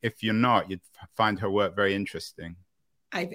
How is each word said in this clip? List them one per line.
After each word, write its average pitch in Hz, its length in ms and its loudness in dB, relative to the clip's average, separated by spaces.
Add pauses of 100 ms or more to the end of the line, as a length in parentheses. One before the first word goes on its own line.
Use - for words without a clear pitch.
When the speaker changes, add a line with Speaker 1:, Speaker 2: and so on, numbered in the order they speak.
Speaker 1:
if - 220 -4
you're 110 100 2
not, 110 340 4
you'd 95 120 -8 (200)
f-, - 160 -20
find 107 220 2
her 101 100 -2
work 98 280 0
very 98 180 2
interesting. 87 640 -8 (540)
Speaker 2:
I, 180 240 -6